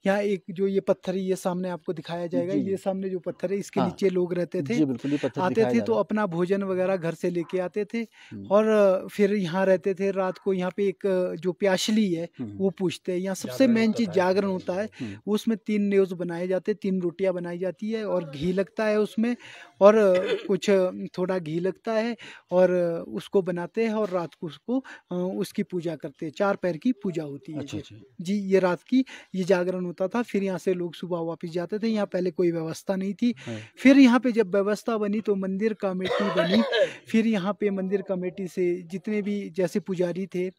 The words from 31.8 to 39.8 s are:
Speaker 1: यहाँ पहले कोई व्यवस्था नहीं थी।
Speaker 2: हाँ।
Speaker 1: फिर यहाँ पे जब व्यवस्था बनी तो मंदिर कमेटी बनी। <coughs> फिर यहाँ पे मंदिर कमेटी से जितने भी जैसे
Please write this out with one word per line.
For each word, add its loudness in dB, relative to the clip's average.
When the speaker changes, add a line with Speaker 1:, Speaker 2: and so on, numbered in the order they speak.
Speaker 1:
यहाँ 0
पहले -2
कोई 2
व्यवस्था -4
नहीं -4
थी। 0
Speaker 2:
हाँ। -8
Speaker 1:
फिर 8
यहाँ 8
पे -2
जब 0
व्यवस्था 0
बनी -2
तो -2
मंदिर -2
कमेटी -2
बनी। 2
<coughs> 0
फिर 2
यहाँ 0
पे 2
मंदिर -2
कमेटी -6
से -2
जितने -6
भी -4
जैसे 0